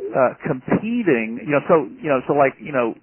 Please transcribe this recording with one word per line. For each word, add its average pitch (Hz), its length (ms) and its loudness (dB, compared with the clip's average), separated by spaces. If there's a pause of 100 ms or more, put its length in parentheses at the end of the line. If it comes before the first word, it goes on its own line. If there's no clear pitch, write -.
(140)
uh, - 320 2
competing, 143 960 -2
you 147 80 -6
know, 143 160 2
so, 156 320 2
you 143 80 -10
know, 135 240 0
so, 143 80 2
like, 139 240 4
you - 80 -12
know, 123 320 -2